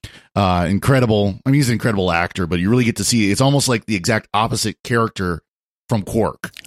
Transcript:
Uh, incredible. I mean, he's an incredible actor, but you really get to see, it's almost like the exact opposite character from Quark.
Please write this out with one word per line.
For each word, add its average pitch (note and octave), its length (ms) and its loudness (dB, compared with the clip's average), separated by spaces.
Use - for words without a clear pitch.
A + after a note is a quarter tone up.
Uh, F2+ 320 2
incredible. G#2+ 760 2
I C3 40 0
mean, C3+ 40 4
he's C#3 160 2
an A#2+ 40 2
incredible G2+ 380 0
actor, F2 360 -2
but F2 120 0
you F#2+ 120 2
really B2 140 2
get A2+ 100 0
to G2+ 80 -2
see, G#2+ 280 2
it's G2+ 100 0
almost C#3 280 2
like A#2 160 -2
the A2 100 -2
exact G#2+ 380 -2
opposite A2 500 -2
character G2+ 600 -2
from A2 140 0
Quark. G2 480 -2